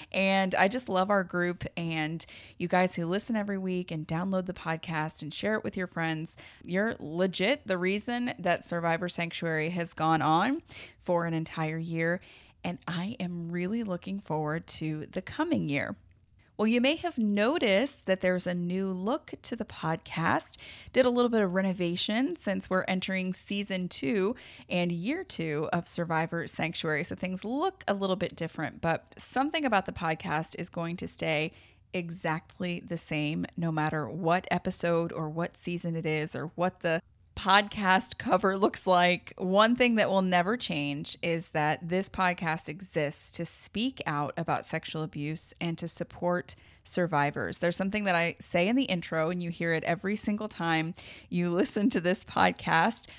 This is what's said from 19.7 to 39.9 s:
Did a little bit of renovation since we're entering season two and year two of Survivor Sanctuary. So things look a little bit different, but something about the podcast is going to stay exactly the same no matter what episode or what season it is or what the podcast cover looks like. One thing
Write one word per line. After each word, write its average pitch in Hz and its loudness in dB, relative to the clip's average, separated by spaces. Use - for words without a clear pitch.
Did 254 8
a 247 4
little 247 4
bit 220 4
of 175 2
renovation 190 2
since 190 -2
we're 185 2
entering 185 0
season 196 -2
two 233 0
and 175 0
year 226 -2
two 156 -2
of 170 -2
Survivor 165 -2
Sanctuary. 160 -2
So 180 -4
things 185 -6
look 294 -2
a 196 2
little 196 0
bit 185 -4
different, 160 -6
but - -2
something 294 -2
about 208 2
the 190 -8
podcast 160 -2
is 165 -6
going 170 -6
to 165 -8
stay 160 -2
exactly 175 -4
the - -6
same 156 -2
no 165 0
matter 156 0
what 170 0
episode 170 0
or 156 -4
what 165 -6
season 170 -4
it 160 -4
is 156 -2
or 139 -6
what 180 0
the 165 0
podcast 196 4
cover 190 2
looks - 2
like. 180 6
One 202 6
thing 247 6